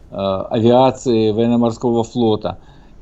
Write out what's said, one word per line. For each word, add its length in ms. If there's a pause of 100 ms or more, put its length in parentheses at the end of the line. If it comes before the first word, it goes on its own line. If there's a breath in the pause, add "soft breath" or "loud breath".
(100)
э, 60
авиации, 1160
военно-морского 720
флота. 540 (440 soft breath)